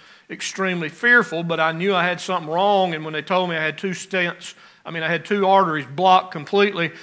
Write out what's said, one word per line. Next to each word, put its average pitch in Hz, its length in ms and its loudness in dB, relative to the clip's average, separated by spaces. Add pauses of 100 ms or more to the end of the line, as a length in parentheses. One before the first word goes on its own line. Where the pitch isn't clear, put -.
(280)
extremely 180 600 -4
fearful, 233 520 4
but 165 160 -4
I 160 140 2
knew 185 220 0
I 175 100 2
had 175 160 -2
something 165 320 -4
wrong, 185 420 2
and 156 80 -8
when 156 120 -10
they 151 80 -6
told 185 260 0
me 165 80 -4
I 156 60 -2
had 156 160 -4
two 196 120 -6
stents, - 640 -6 (320)
I 160 60 -12
mean, 160 120 -8
I 156 60 -4
had 165 160 -2
two 202 240 0
arteries 165 380 4
blocked 185 460 2
completely, 170 600 0 (100)